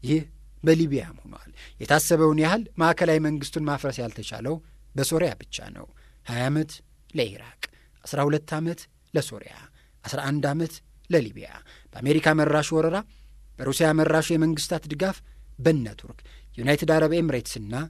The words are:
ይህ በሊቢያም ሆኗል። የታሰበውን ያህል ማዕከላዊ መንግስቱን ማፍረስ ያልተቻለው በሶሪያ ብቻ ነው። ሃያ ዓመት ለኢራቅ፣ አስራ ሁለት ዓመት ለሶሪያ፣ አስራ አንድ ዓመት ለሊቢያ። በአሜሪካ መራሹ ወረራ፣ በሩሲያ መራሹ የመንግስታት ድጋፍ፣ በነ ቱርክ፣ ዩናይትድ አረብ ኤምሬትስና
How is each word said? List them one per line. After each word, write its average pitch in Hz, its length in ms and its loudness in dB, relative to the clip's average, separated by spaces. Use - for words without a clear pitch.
ይህ 151 180 0
በሊቢያም 151 580 2
ሆኗል። - 300 -20
የታሰበውን 156 600 4
ያህል 185 220 2
ማዕከላዊ 165 420 4
መንግስቱን 151 460 -4
ማፍረስ 139 320 -4
ያልተቻለው 113 560 -8
በሶሪያ 160 400 0
ብቻ - 360 -14
ነው። - 160 -16
ሃያ 120 180 -4
ዓመት 151 260 0
ለኢራቅ፣ 113 460 -6
አስራ 143 180 -6
ሁለት 151 300 0
ዓመት 165 280 -4
ለሶሪያ፣ 113 400 -4
አስራ - 180 -8
አንድ 139 240 -2
ዓመት 160 280 -2
ለሊቢያ። 113 400 0
በአሜሪካ 151 460 0
መራሹ 151 400 2
ወረራ፣ 160 220 2
በሩሲያ 135 360 0
መራሹ 156 360 4
የመንግስታት 160 580 0
ድጋፍ፣ 151 300 -4
በነ 139 360 2
ቱርክ፣ - 260 -18
ዩናይትድ 147 360 0
አረብ 156 240 4
ኤምሬትስና 120 600 -2